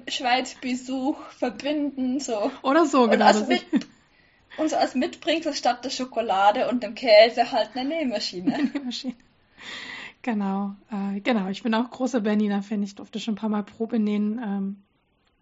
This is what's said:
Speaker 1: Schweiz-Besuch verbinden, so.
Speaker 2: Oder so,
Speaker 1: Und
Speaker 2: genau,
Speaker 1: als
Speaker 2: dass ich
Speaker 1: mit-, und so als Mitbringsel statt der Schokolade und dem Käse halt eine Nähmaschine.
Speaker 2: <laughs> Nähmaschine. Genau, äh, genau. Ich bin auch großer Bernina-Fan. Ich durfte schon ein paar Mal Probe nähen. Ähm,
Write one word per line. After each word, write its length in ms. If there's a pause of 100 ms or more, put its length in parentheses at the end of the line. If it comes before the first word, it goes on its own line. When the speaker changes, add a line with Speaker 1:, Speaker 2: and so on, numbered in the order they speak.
Speaker 1:
Schweiz-Besuch 1080 (140)
verbinden, 840
so. 320 (120)
Speaker 2:
Oder 240
so, 160
Speaker 1:
Und 80
Speaker 2:
genau, 160
Speaker 1:
als 140
Speaker 2:
dass 100
ich 200
Speaker 1:
mit-, 160 (720)
und 140
so 60
als 180
Mitbringsel 580
statt 320
der 60
Schokolade 800
und 120
dem 120
Käse 580
halt 240
eine 140
Nähmaschine. 760
Speaker 2:
<laughs> 80
Nähmaschine. 420 (1080)
Genau, 520 (160)
äh, 300
genau. 280
Ich 140
bin 120
auch 160
großer 300
Bernina-Fan. 640
Ich 120
durfte 260
schon 140
ein 40
paar 120
Mal 120
Probe 360
nähen. 440
Ähm, 400 (600)